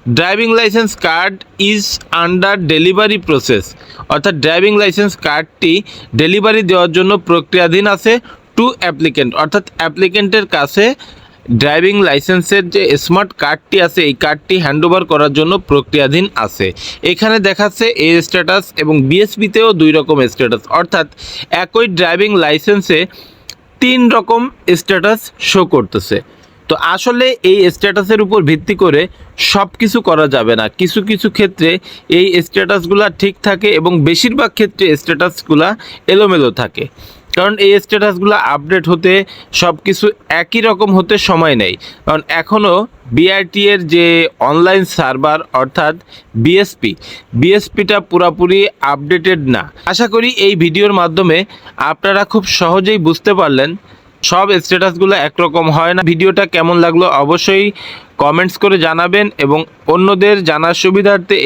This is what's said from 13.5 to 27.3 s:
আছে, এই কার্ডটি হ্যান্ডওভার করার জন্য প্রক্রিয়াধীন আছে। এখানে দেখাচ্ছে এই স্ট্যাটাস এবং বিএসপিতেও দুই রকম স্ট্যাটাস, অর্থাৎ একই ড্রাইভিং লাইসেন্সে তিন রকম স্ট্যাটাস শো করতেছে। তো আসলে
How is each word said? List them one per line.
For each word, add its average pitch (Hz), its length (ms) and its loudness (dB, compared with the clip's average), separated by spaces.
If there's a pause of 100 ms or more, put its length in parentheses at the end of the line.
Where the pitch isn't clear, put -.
আছে, 170 200 0
এই 143 120 0
কার্ডটি 151 440 -2
হ্যান্ডওভার 170 460 0
করার 151 280 2
জন্য 160 260 0
প্রক্রিয়াধীন 147 760 0
আছে। 101 380 -4 (300)
এখানে 214 360 0
দেখাচ্ছে 202 500 -2
এই 165 340 2
স্ট্যাটাস 185 540 -2
এবং 151 260 0
বিএসপিতেও 208 680 0
দুই 160 200 2
রকম 147 340 2
স্ট্যাটাস, 117 420 -2
অর্থাৎ 165 380 -2 (440)
একই 185 360 -2
ড্রাইভিং 180 500 0
লাইসেন্সে 170 720 0 (760)
তিন 247 300 2
রকম 233 400 0 (240)
স্ট্যাটাস 196 640 -2
শো 180 280 0
করতেছে। 104 540 -2 (480)
তো 156 80 -2
আসলে 240 640 0